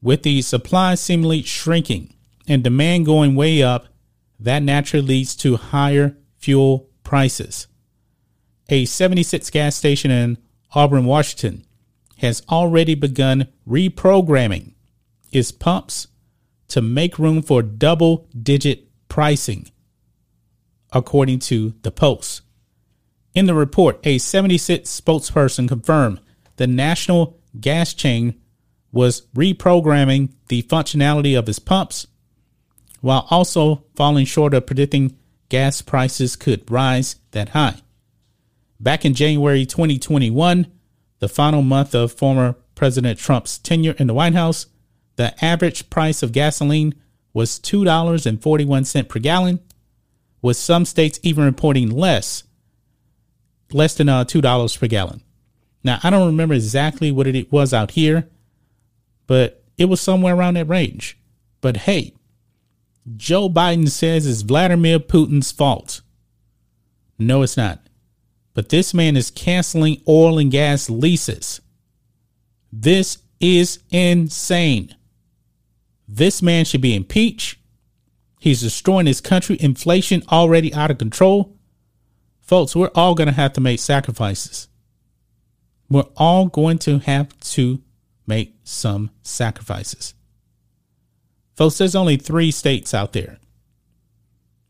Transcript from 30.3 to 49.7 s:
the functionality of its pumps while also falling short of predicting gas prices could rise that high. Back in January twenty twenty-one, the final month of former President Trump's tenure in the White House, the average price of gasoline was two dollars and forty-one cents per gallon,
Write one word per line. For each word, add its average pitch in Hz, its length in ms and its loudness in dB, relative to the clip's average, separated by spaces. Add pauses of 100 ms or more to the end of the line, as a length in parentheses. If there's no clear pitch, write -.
the 120 140 -2
functionality 147 720 0
of 110 120 -2
its 104 80 -4
pumps - 480 -4 (1000)
while 131 260 0
also 160 540 0 (120)
falling 143 300 2
short 147 280 0
of 123 120 0
predicting 139 480 -2 (360)
gas 135 320 -2
prices 131 560 -4
could 110 340 -4
rise 127 460 -2 (140)
that 107 180 -6
high. 151 260 -2 (1040)
Back 139 240 -2
in 139 100 2
January 143 520 0
twenty 147 340 -2
twenty-one, 151 720 0 (480)
the - 80 -2
final 147 340 0
month 135 320 0
of 120 200 0
former 131 420 0 (200)
President 123 440 -2
Trump's - 380 -2
tenure 160 420 -2
in 135 80 2
the 113 60 0
White 165 200 2
House, 165 340 -2 (500)
the 117 260 -2
average 165 460 -2
price 160 340 -2
of 117 80 -4
gasoline 147 640 0 (380)
was 113 260 -2
two 202 240 -2
dollars 165 420 0
and 110 160 -2
forty-one 143 440 0
cents - 240 -4
per 113 100 -8
gallon, 180 400 0 (840)